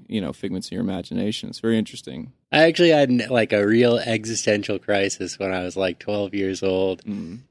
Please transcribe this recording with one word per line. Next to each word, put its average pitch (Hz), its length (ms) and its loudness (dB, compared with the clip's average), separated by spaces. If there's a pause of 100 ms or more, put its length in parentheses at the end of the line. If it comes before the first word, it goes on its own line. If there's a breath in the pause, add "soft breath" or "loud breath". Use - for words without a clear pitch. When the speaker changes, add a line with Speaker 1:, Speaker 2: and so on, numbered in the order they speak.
Speaker 1:
you 107 120 -2
know, 76 140 -4
figments 95 340 -8
of - 40 -16
your 95 100 -4
imagination? 95 640 -4
It's - 120 -14
very 113 180 2
interesting. 113 540 -8 (200)
Speaker 2:
I 151 120 6
actually 170 260 6
had, 127 400 4
like, 113 240 2
a 101 120 4
real 117 300 4
existential 110 840 -2
crisis 98 600 -2
when 98 160 -2
I 92 80 -2
was, 90 120 -8
like, 95 260 -2
twelve 101 340 -4
years 95 280 -4
old, 95 420 0
Speaker 1:
Mm. 98 340 -10 (120)